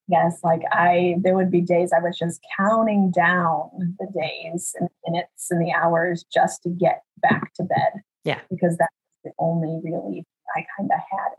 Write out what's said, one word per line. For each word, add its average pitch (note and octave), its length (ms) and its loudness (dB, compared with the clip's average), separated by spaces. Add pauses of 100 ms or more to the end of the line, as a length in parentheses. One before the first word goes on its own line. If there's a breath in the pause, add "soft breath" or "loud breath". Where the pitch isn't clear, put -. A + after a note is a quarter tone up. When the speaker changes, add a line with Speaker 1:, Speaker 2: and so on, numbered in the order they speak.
Speaker 1:
Yes, E3+ 340 2
like, E3 200 2 (100)
I, F3 480 4
there F#3 160 4
would F#3 160 2
be F3 80 4
days F3 320 2
I E3 80 4
was F3 180 -4
just E3+ 220 -4 (160)
counting G3+ 560 2
down F3 880 0
the F#3+ 140 -8
days E3 680 -6
and F3 100 -4 (180)
minutes - 440 -6
and F3 140 2
the E3 80 -2
hours E3+ 600 0
just - 320 0
to F3 40 -2
get F3 360 0 (140)
back - 360 0
to - 80 -6
bed. C3+ 300 0 (320)
Speaker 2:
Yeah. D3+ 160 -4 (100)
Speaker 1:
Because E3+ 260 0
that's E3 160 2 (300)
the - 160 -14
only E3 460 -2
relief E3+ 400 -6 (320)
I E3 80 -6 (120)
kinda G#3+ 180 -2
had - 340 -4 (100)